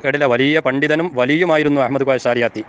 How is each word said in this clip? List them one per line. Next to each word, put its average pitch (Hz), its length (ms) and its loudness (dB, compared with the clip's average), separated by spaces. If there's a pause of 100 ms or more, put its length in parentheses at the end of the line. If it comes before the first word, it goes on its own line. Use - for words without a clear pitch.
കേട്ടില്ല, 143 200 0
വലിയ 135 420 2
പണ്ഡിതനും 151 480 0
വലിയുമായിരുന്നു 147 680 0
അഹമ്മദ് 135 220 -2
കോയ 131 160 0
ഷാലിയാത്തി. 117 500 -2